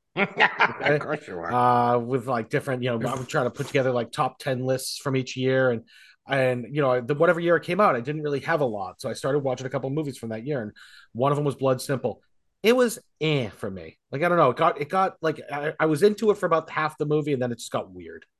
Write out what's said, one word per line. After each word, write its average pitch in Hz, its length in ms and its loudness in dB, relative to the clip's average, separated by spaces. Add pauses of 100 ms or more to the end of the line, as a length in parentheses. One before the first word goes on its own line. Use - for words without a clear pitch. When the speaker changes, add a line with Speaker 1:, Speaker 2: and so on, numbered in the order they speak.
Speaker 1:
<laughs> - 120 -20
Speaker 2:
Okay? - 760 2
Speaker 1:
Of 147 60 0
course 147 280 -6
you 95 80 -10
were. 85 160 -6
Speaker 2:
Uh, 120 460 4
with, 120 280 -2
like, 117 240 -4
different, 131 320 -2
you 127 160 -2
know, 113 100 -2
I'm 131 180 -4
trying 147 180 0
to 123 60 0
put 135 180 -6
together, 131 240 2
like, 120 180 -2
top 143 300 -2
ten 127 240 -4
lists 127 340 -2
from 135 180 -4
each 131 200 -4
year, 131 340 2
and, 117 140 -2 (440)
and, 127 460 0
you 147 80 0
know, 127 180 2
the, 120 140 -2
whatever 165 260 4
year 170 160 4
it 156 60 -2
came 175 180 -2
out, 190 140 4
I 120 60 -2
didn't 151 220 -6
really 143 180 -2
have 165 200 0
a 143 60 2
lot, 98 340 -6
so 131 80 -8
I 113 40 -4
started 143 280 -2
watching 131 260 -4
a 123 40 -10
couple 135 200 -4
movies 143 280 -4
from 113 120 -8
that 113 140 -8
year, 139 160 -2
and 104 120 -6 (400)
one 131 200 2
of 143 40 2
them 147 80 0
was 139 100 0
Blood 131 260 0
Simple. 123 400 -4 (420)
It 226 140 4
was 247 220 2 (220)
eh 147 300 0
for - 200 -8
me. 85 280 -14 (120)
Like, 139 120 -4
I 175 60 2
don't 175 100 2
know. 143 120 8
It 120 60 0
got, 165 240 2
it 147 80 -6
got, 190 340 0
like, 160 180 -2 (120)
I, 147 280 -4
I 160 60 4
was 151 160 2
into 208 280 4
it 196 80 2
for 185 80 0
about 160 220 0
half 156 300 -2
the 151 80 -2
movie, 147 260 2
and 127 80 0
then 123 120 -2
it 113 60 -8
just - 120 -14
got 104 200 -4
weird. 82 360 -16 (140)